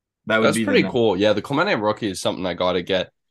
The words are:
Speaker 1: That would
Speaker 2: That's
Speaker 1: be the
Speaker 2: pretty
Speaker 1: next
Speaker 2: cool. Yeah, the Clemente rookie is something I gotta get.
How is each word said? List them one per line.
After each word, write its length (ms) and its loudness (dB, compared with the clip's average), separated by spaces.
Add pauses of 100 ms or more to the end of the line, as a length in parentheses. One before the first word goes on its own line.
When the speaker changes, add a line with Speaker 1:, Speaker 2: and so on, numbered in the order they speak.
(260)
Speaker 1:
That 120 2
would 60 2
Speaker 2:
That's 120 2
Speaker 1:
be 80 0
the 60 -2
Speaker 2:
pretty 120 4
Speaker 1:
next 100 -2
Speaker 2:
cool. 240 2
Yeah, 160 4
the 100 -2
Clemente 320 -2
rookie 360 -2
is 100 -8
something 260 -4
I 80 -4
gotta 280 0
get. 280 -2 (200)